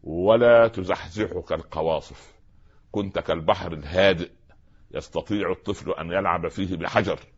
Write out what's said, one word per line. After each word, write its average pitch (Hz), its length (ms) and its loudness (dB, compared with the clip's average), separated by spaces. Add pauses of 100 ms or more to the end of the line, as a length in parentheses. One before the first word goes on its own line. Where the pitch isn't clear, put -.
ولا 117 640 6
تزحزحك 90 840 -6
القواصف، 80 800 -6 (580)
كنت 98 260 -4
كالبحر 82 540 -2
الهادئ 85 580 2 (600)
يستطيع 90 600 -4
الطفل 92 400 -6
أن 82 220 -6
يلعب 87 360 0
فيه 92 280 -6
بحجر 85 420 -2 (200)